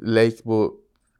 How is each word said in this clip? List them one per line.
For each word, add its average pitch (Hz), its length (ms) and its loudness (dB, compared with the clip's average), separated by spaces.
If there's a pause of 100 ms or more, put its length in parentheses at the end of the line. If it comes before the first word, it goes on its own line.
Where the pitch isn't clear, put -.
Lake 113 440 0
bu 110 380 -4 (360)